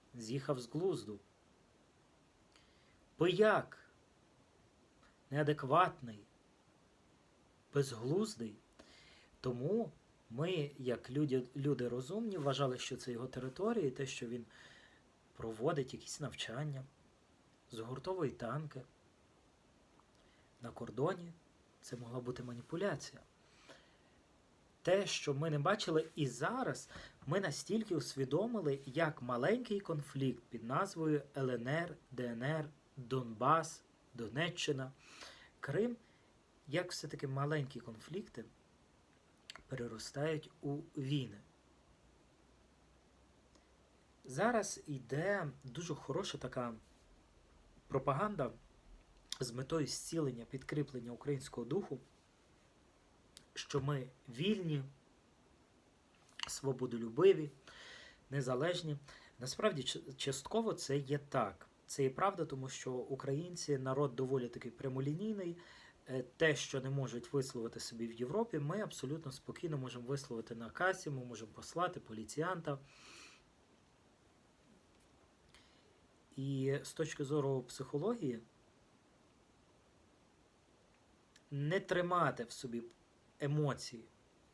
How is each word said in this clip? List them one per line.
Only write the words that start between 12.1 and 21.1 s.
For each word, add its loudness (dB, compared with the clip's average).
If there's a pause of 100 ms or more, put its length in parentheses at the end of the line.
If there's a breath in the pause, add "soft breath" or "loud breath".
вважали, 2
що -4
це -6
його -4
територія, 0
і 2
те, -4
що -6
він -4 (880 loud breath)
проводить 0
якісь -10
навчання, -4 (840)
згуртовує -2
танки -4 (1800 soft breath)
на -8
кордоні, -2 (480)